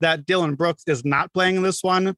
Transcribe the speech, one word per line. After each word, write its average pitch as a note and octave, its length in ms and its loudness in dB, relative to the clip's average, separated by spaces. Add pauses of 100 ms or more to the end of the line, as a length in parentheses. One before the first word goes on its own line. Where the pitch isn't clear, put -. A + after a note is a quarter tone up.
that D#3+ 240 0
Dillon F3 300 0
Brooks E3 300 -2
is C3 200 -2
not C#3+ 280 -2
playing F#3 280 2
this F#3 200 -2
one F#3 360 0